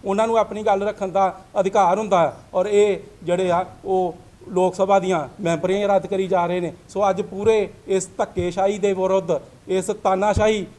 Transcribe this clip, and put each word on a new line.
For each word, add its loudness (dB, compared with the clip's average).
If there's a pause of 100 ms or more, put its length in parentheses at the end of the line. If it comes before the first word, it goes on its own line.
ਉਹਨਾਂ 0
ਨੂੰ 2
ਆਪਣੀ -2
ਗੱਲ 2
ਰੱਖਣ -4
ਦਾ 0 (200)
ਅਧਿਕਾਰ 2
ਹੁੰਦਾ 2
ਹੈ -4 (180)
ਔਰ 0
ਇਹ 4 (260)
ਜਿਹੜੇ 0
ਆ, 0 (180)
ਉਹ 0 (320)
ਲੋਕ 0
ਸਭਾ 2
ਦੀਆਂ -2 (140)
ਮੈਂਬਰੀਆਂ 0
ਰੱਦ 2
ਕਰੀ -2
ਜਾ 0
ਰਹੇ -2
ਨੇ। -6 (160)
ਸੋ 0
ਅੱਜ -2
ਪੂਰੇ 0 (180)
ਇਸ -2 (100)
ਧੱਕੇਸ਼ਾਹੀ -2
ਦੇ 0
ਵਿਰੁੱਧ, 0 (280)
ਇਸ -2
ਤਾਨਾਸ਼ਾਹੀ 0 (120)